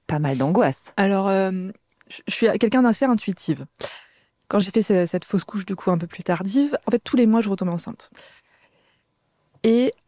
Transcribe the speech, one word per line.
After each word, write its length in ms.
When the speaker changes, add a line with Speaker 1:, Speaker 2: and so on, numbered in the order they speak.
Speaker 1:
pas 140
mal 180
d'angoisse. 600
Speaker 2:
Alors, 320
euh, 420
je, 160
je 60
suis 140
quelqu'un 240
d'assez 220
intuitive. 600
Quand 100
j'ai 100
fait 140
ce, 240
cette 180
fausse 200
couche, 200
du 100
coup, 140
un 80
peu 100
plus 140
tardive, 640
en 60
fait, 80
tous 160
les 100
mois, 160
je 80
retombais 220
enceinte. 400
Et, 300